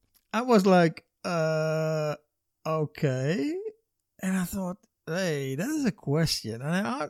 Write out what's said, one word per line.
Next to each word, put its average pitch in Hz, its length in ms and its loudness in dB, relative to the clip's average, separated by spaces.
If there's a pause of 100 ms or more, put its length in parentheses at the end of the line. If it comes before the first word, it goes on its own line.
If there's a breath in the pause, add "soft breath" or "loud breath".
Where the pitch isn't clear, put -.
(320)
I 220 100 0
was 233 220 6
like, 175 400 6 (200)
"Uh, 156 920 0 (520)
okay." 156 880 -2 (680)
And 190 140 -2
I 185 80 -2
thought, 185 340 -8 (280)
"Hey, 156 480 -4
that 175 140 -4
is 311 160 -2
a 202 80 2
question." 139 680 -2
And 175 240 -2
I, 285 240 -4